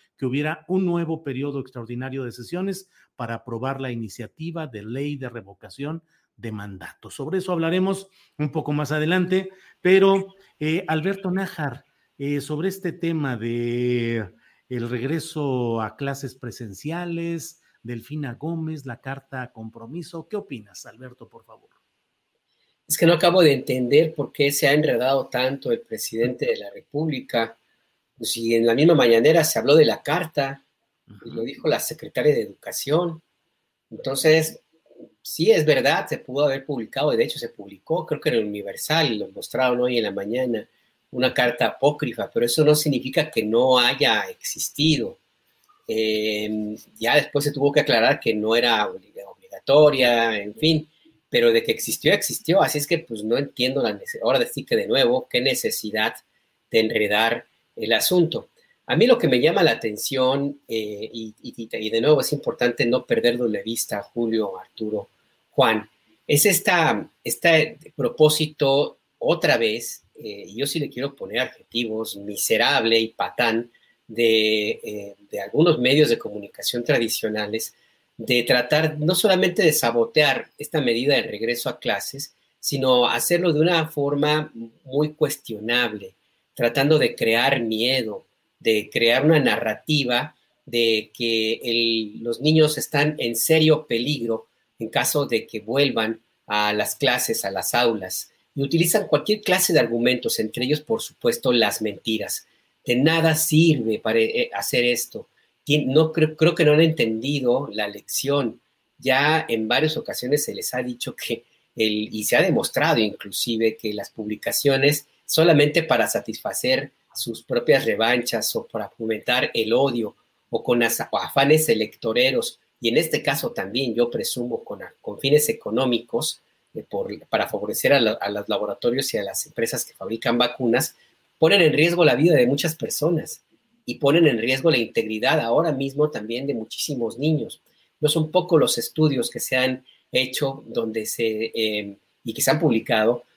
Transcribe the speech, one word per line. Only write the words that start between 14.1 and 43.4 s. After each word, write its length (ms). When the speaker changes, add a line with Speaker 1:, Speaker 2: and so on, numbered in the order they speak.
Speaker 1:
el 200
regreso 920
a 160
clases 400
presenciales, 1200
Delfina 520
Gómez, 520
la 140
carta 520
compromiso, 760
¿qué 80
opinas, 500
Alberto, 420
por 160
favor? 260
Speaker 2:
Es 100
que 100
no 80
acabo 280
de 100
entender 640
por 180
qué 200
se 160
ha 40
enredado 540
tanto 460
el 80
presidente 640
de 100
la 140
República. 880
Pues, 140
si 240
en 100
la 100
misma 200
mañanera 480
se 160
habló 160
de 100
la 180
carta, 640
y 60
lo 120
dijo 240
la 140
secretaria 520
de 100
Educación. 800
Entonces, 720
sí 280
es 160
verdad, 420
se 100
pudo 280
haber 180
publicado, 480
y 60
de 60
hecho 140
se 120
publicó, 560
creo 140
que 100
en 60
el 100
Universal, 720
lo 100
mostraron 540
hoy 160
en 60
la 60
mañana, 560
una 240
carta 320
apócrifa, 640
pero 140
eso 180
no 100
significa 560
que 140